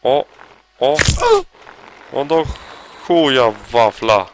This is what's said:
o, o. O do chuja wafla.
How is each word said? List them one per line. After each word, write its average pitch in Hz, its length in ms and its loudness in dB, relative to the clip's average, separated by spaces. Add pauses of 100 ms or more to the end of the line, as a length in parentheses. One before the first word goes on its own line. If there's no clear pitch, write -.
o, 135 220 -2 (560)
o. 127 160 0 (1160)
O 135 120 -4
do 160 200 0 (640)
chuja 135 460 2 (180)
wafla. 110 640 0